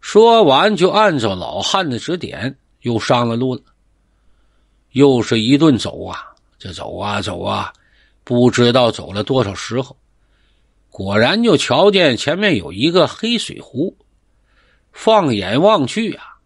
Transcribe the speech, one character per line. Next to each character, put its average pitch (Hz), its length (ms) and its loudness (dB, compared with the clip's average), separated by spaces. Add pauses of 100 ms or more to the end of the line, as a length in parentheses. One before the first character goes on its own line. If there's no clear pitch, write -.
说 226 420 6
完 170 320 4
就 180 140 0
按 202 280 2
照 110 160 -2
老 90 280 -8
汉 185 280 -2
的 117 80 -4
指 170 200 -6
点 135 400 -10 (240)
又 117 180 -2
上 120 280 0
了 117 80 -4
路 127 200 -4
了。 - 60 -14 (1300)
又 131 300 4
是 113 180 -2
一 123 180 2
顿 143 200 4
走 - 280 -8
啊， - 280 -14 (260)
这 95 120 -16
走 - 260 -14
啊 104 240 -4
走 87 200 -8
啊， 98 320 -6 (500)
不 120 280 4
知 120 200 2
道 120 200 2
走 98 200 -6
了 101 120 -4
多 131 200 0
少 98 100 -4
时 117 280 -8
候， - 160 -12 (920)
果 98 280 -4
然 147 260 2
就 202 140 4
瞧 156 320 2
见 175 260 2
前 151 220 -4
面 196 200 0
有 82 140 -8
一 120 200 -2
个 170 160 2
黑 233 300 -6
水 - 220 -10
湖。 156 360 -8 (960)
放 190 420 0
眼 101 260 -2
望 185 280 2
去 214 260 -6
啊 - 320 -20